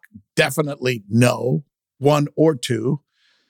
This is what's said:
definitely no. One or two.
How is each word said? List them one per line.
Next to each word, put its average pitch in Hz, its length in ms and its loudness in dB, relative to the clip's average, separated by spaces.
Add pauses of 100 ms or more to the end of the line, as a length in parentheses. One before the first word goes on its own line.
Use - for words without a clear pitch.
(360)
definitely 139 720 -4
no. 123 560 0 (340)
One 143 380 2
or 156 180 4
two. 123 460 -4 (500)